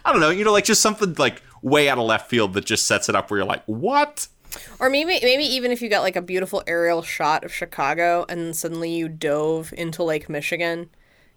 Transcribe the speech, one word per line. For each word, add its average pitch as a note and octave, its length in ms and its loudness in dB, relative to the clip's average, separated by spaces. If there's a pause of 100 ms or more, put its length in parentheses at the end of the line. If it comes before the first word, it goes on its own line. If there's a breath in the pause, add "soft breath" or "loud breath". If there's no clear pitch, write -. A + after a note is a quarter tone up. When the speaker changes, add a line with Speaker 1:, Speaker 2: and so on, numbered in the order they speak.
Speaker 1:
I - 80 2
don't C#3+ 80 4
know, D#3 100 6
you F#3+ 140 0
know, G#3+ 80 4
like, G3+ 120 4
just G#3+ 180 4
something, G#3 320 0
like, C3+ 280 0 (200 soft breath)
way C#3+ 260 4
out C3 100 2
of A#2 80 2
left A2 220 0
field G#2+ 260 2
that G2+ 100 0
just - 220 0
sets - 220 0
it G#2+ 60 2
up G2 160 0
where G#2 80 0
you're G2 80 0
like, - 200 -4
"What?" C4 640 -2 (520 loud breath)
Speaker 2:
Or B3+ 100 4
maybe, D#4+ 320 2
maybe C4 220 4
even B3+ 260 -2
if A#3+ 120 -2
you A#3 60 -4
got, G3+ 140 2
like, F#3 140 0
a F3 60 -4
beautiful F#3 440 -4
aerial E3+ 360 0
shot D#3 420 0
of - 80 -10
Chicago E3+ 760 0
and F3 120 -6
then E3 140 -6
suddenly E3 380 -6
you E3 160 -4
dove D#3+ 680 -2
into E3 260 -4
Lake D#3 260 -2
Michigan E3+ 600 -4 (460 soft breath)